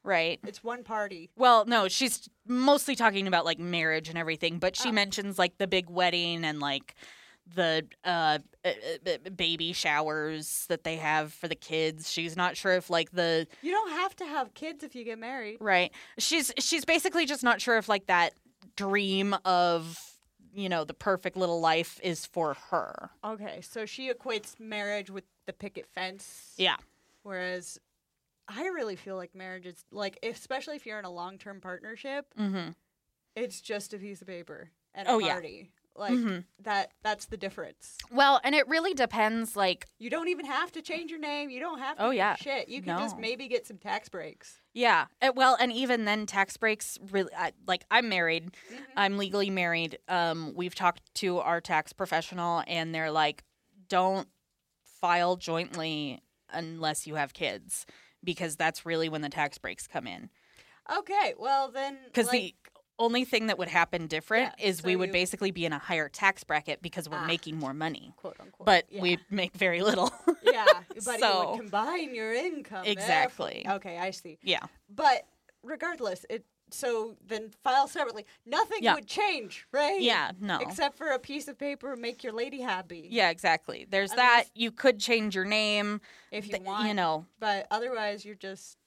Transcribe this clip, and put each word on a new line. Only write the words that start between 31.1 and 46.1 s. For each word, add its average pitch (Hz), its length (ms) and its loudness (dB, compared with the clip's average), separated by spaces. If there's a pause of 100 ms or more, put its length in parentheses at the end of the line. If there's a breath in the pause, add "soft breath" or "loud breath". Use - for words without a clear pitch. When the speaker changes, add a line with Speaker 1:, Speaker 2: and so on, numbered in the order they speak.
Speaker 2:
long-term 190 500 -12
partnership, 226 680 -8 (120)
Speaker 1:
Mm-hmm. 190 320 -2 (640)
Speaker 2:
it's 190 240 -6
just 208 340 -8
a 208 40 -12
piece 196 240 -14
of 185 60 -20
paper 175 420 -14 (240)
and 196 140 -4
a 247 40 4
Speaker 1:
Oh, 220 80 6
yeah. 165 140 2
Speaker 2:
party. 175 380 -8 (240)
Like, 208 180 0
Speaker 1:
Mm-hmm. 220 260 2 (220)
Speaker 2:
that, 202 320 0 (100)
that's 214 220 -2
the 226 100 -10
difference. - 600 -10 (120)
Speaker 1:
Well, 277 360 8
and 277 100 4
it 285 140 6
really 330 240 2
depends, 226 640 0
like 185 280 2 (140)
Speaker 2:
You 226 100 -10
don't 330 200 -2
even 294 160 -4
have 294 260 -2
to 320 100 -10
change 320 300 -8
your 320 80 -12
name. 294 300 -6
You 254 100 -10
don't 320 200 -8
have 269 180 -8
to 202 80 -2
Speaker 1:
Oh, 247 60 2
Speaker 2:
do 254 60 0
Speaker 1:
yeah. 196 180 2
Speaker 2:
shit. 277 340 -6
You 254 120 -10
can 175 180 -4
just 220 180 -4
Speaker 1:
No. 226 40 -12
Speaker 2:
maybe 233 280 -6
get 240 180 -2
some 196 100 -16
tax 202 300 -6
breaks. - 540 -14 (120)
Speaker 1:
Yeah. 220 340 4 (140)
Uh, 262 140 4
well, 262 240 6
and 247 140 2
even 240 320 0
then, 208 200 0